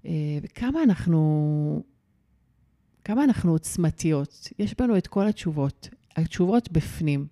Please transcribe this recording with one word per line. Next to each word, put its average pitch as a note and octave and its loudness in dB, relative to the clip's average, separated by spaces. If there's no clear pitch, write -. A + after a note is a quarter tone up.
אה, - -8
וכמה C#4 -4
אנחנו, D3+ 2
כמה A#3 0
אנחנו G#3 4
עוצמתיות. D#3 -2
יש G#3 -2
בנו A#3 2
את F3 0
כל G3+ 0
התשובות. D3+ -4
התשובות F3+ 0
בפנים. D3 -2